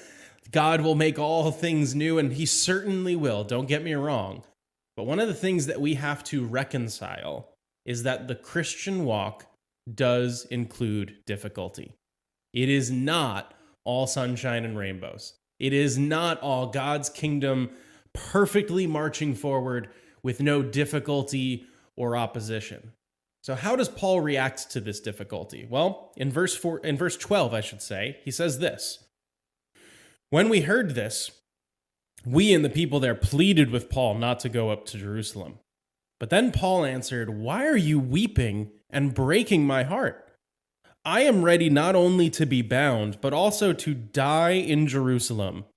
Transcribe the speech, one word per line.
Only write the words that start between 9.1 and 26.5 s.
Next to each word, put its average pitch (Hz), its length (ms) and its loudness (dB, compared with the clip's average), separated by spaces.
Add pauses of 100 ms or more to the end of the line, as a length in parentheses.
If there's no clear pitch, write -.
does 123 520 0
include 113 800 -4
difficulty. 101 680 -10 (600)
It 127 160 0
is 135 220 0
not 131 600 -2 (320)
all 127 220 0
sunshine 123 580 -4
and 110 120 -6
rainbows. 95 560 -10 (260)
It 135 140 0
is 139 240 2
not 160 440 0
all 127 260 -2
God's 139 420 -4
kingdom 135 600 -2 (440)
perfectly 196 720 2
marching 151 480 -2
forward 127 540 -4 (340)
with 127 160 -4
no 143 240 2
difficulty 135 1000 -2 (300)
or 120 200 -2
opposition. 113 760 -6 (520)
So 131 120 -6
how 202 220 0
does 254 100 2
Paul 190 320 2
react 135 520 -2
to 123 100 -6
this 101 180 -8
difficulty? 98 680 -10
Well, 160 480 -2
in 131 140 -2
verse 175 240 0